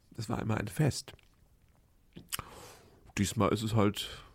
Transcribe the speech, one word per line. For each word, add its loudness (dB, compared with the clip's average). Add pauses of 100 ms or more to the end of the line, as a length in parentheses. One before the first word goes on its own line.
(160)
Das -8
war 0
immer 0
ein -2
Fest. 0 (2000)
Diesmal 4
ist 0
es -2
halt 2 (120)